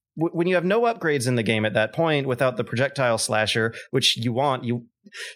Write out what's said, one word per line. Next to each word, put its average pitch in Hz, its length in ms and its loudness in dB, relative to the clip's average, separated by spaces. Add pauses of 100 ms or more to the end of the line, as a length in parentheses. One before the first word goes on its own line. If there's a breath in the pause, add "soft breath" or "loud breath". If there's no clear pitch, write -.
(180)
w-, 165 180 -2
when 170 100 0
you 185 100 2
have 170 100 0
no 214 160 2
upgrades 160 440 0
in 127 100 2
the 117 60 2
game 107 220 2
at 107 80 0
that 110 220 0
point 156 320 2
without 127 320 0
the 120 60 -2
projectile 127 520 0
slasher, 110 560 0 (200 loud breath)
which - 260 2
you 117 160 -2
want, 131 300 0
you, 120 200 -2 (520 loud breath)